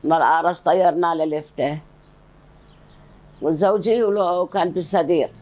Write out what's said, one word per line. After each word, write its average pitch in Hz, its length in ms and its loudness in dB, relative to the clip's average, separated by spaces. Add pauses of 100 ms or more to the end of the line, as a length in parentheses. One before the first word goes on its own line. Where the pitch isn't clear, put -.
من 156 100 2
الآرس 160 460 2
طيرنا 170 560 2
للفتة. 151 640 -4 (1600)
وزوجي 202 640 0
ولو 185 420 0
كان 180 240 -2
بالسدير. 170 600 0 (120)